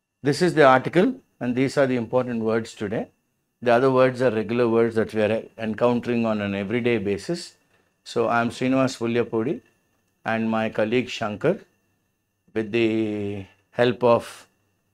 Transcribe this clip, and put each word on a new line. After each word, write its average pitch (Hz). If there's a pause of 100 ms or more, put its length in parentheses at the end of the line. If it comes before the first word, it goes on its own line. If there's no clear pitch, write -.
(220)
This 139
is 175
the 151
article, 165 (260)
and 123
these 127
are 143
the 127
important 120
words 110
today. 113 (540)
The 120
other 131
words 127
are 127
regular 110
words 117
that 107
we 107
are 107 (160)
encountering 117
on 110
an 101
everyday 113
basis. 101 (480)
So 117
I 117
am 117
Srinivas 131
Pulyapudi, 117 (640)
and 113
my 110
colleague 113
Shankar, 113 (960)
with 107
the 107 (260)
help 120
of - (460)